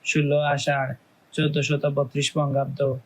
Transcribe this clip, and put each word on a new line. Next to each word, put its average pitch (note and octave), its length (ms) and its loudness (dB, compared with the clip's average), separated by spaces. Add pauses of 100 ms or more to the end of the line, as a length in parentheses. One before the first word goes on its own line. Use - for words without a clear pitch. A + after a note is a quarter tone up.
ষোলো D3 420 2
আষাঢ় C#3 440 0 (440)
চোদ্দশত D3 500 0 (100)
বত্রিশ C#3 400 -2
বঙ্গাব্দ C#3 460 0 (240)